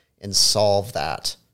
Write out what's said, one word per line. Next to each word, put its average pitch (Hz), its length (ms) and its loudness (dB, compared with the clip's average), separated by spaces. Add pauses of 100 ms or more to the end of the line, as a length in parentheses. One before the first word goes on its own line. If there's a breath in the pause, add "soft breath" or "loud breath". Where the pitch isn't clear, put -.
(200 soft breath)
and 98 160 -8
solve 104 580 2
that - 440 -6 (160)